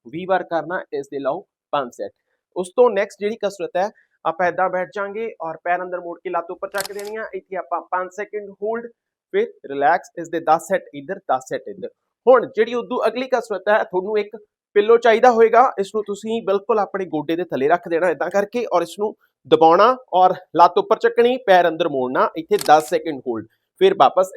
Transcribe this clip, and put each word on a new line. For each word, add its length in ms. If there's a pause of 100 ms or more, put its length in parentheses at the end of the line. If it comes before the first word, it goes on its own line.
ਵੀਹ 200
ਵਾਰ 140
ਕਰਨਾ, 400 (100)
ਇਸ 180
ਦੇ 80
ਲਓ 220 (300)
ਪੰਜ 220
ਸੈੱਟ। 180 (440)
ਉਸ 200
ਤੋਂ 140
ਨੈਕਸਟ 300
ਜਿਹੜੀ 160
ਕਸਰਤ 420
ਹੈ, 120 (360)
ਆਪਾਂ 220
ਏਦਾਂ 220
ਬੈਠ 260
ਜਾਾਂਗੇ 460
ਔਰ 220
ਪੈਰ 200
ਅੰਦਰ 160
ਮੋੜ 200
ਕੇ 100
ਲੱਤ 220
ਉੱਪਰ 160
ਚੱਕ 260
ਦੇਣੀ 220
ਆ। 180
ਇੱਥੇ 220
ਆਪਾਂ 260
ਪੰਜ 300
ਸੈਕਿੰਡ 380
ਹੋਲਡ, 380 (440)
ਫਿਰ 160 (180)
ਰਿਲੈਕਸ। 440 (100)
ਇਸ 100
ਦੇ 100
ਦਸ 220
ਸੈੱਟ 220 (100)
ਇੱਧਰ, 220
ਦਸ 340
ਸੈੱਟ 180
ਇੱਧਰ। 220 (380)
ਹੁਣ 280
ਜਿਹੜੀ 180
ਉਦੋਂ 340
ਅਗਲੀ 200
ਕਸਰਤ 420
ਹੈ, 140
ਤੁਹਾਨੂੰ 340
ਇੱਕ 200 (360)
ਪਿੱਲੋ 240
ਚਾਹੀਦਾ 340
ਹੋਏਗਾ। 480
ਇਸ 160
ਨੂੰ 80
ਤੁਸੀਂ 420
ਬਿਲਕੁਲ 340
ਆਪਣੇ 260
ਗੋਡੇ 300
ਦੇ 80
ਥੱਲੇ 240
ਰੱਖ 220
ਦੇਣਾ 200
ਏਦਾਂ 200
ਕਰਕੇ 440
ਔਰ 80
ਇਸ 180
ਨੂੰ 160 (320)
ਦਬਾਉਣਾ 500 (160)
ਔਰ 200 (220)
ਲੱਤ 220
ਉੱਪਰ 200
ਚੱਕਣੀ, 400
ਪੈਰ 300
ਅੰਦਰ 220
ਮੋੜਨਾ, 480
ਇੱਥੇ 200 (100)
ਦਸ 220
ਸੈਕਿੰਡ 300
ਹੋਲਡ, 260 (340)
ਫਿਰ 140
ਵਾਪਸ 440